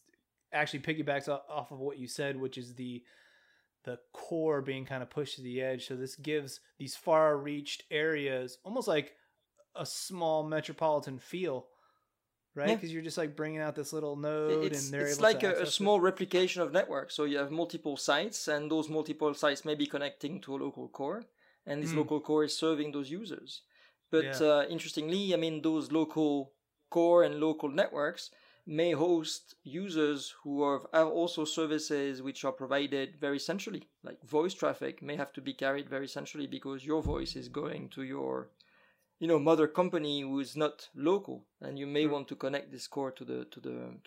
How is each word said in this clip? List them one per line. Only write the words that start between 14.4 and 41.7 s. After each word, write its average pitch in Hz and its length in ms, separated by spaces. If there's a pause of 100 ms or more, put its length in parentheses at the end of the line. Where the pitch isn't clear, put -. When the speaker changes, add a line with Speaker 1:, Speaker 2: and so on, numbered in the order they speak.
Speaker 2:
it's, 139 120
Speaker 1:
and 139 100
they're 143 120
Speaker 2:
it's 143 120
Speaker 1:
able 147 60
Speaker 2:
like 220 160
Speaker 1:
to 220 60
Speaker 2:
a, - 40
a - 40
Speaker 1:
access 170 140
it. 147 40
Speaker 2:
small 202 280
replication 185 640
of 147 100
network. 147 380
So 151 140
you 143 140
have 139 120
multiple 156 460
sites, 160 520
and 151 220
those 156 180
multiple 151 460
sites 143 300
may 151 100
be 147 120
connecting 139 560
to 135 120
a 135 40
local 135 300
core, 175 360 (420)
and 143 160
this 160 80
Speaker 1:
Hmm. 160 80
Speaker 2:
local 151 220
core 151 240
is 147 120
serving 151 360
those 139 180
users. 175 520 (500)
But, 160 120 (160)
Speaker 1:
Yeah. 151 60
Speaker 2:
uh, 147 220
interestingly, 170 680
I - 20
mean, 165 260
those 156 280
local 151 600 (360)
core 170 360
and 147 160
local 156 280
networks 147 640 (360)
may 165 260
host 160 720
users 151 800
who 143 300
have, 139 200
have 160 160
also 165 360
services 151 760
which 131 240
are 139 80
provided 135 680
very 143 180
centrally, 185 460 (180)
like - 220
voice 151 300
traffic 135 480
may 143 140
have 139 180
to - 60
be 135 140
carried 139 340
very 135 200
centrally 143 400
because 135 360
your 151 180
voice 139 340
is 123 120
going 131 420
to 135 120
your, 135 480 (720)
you 165 80
know, 165 100
mother 156 300
company 151 540
who 135 180
is 123 160
not 151 400
local, 143 500 (140)
and 139 180